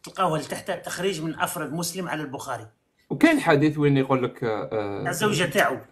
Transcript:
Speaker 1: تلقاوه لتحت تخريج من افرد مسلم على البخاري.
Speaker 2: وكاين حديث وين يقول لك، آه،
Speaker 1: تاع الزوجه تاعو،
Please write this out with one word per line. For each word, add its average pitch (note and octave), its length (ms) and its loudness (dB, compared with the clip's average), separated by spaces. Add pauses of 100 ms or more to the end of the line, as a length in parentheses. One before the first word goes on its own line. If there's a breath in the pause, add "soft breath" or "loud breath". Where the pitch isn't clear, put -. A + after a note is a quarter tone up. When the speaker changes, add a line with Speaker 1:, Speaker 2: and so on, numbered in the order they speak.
Speaker 1:
تلقاوه E3 360 -2
لتحت E3+ 320 -8
تخريج F3 520 -4
من D#3+ 120 -4
افرد D#3+ 380 -4
مسلم F3 360 -6
على D#3 140 -4
البخاري. B2+ 440 -10 (440)
Speaker 2:
وكاين C#3+ 300 4
حديث D3+ 380 4
وين C#3+ 180 4
يقول C3+ 280 4
لك، A#2+ 200 -6
آه، G#2 580 -4
Speaker 1:
تاع G2+ 80 -4
الزوجه F#3+ 340 0
تاعو، C#3 320 2 (160)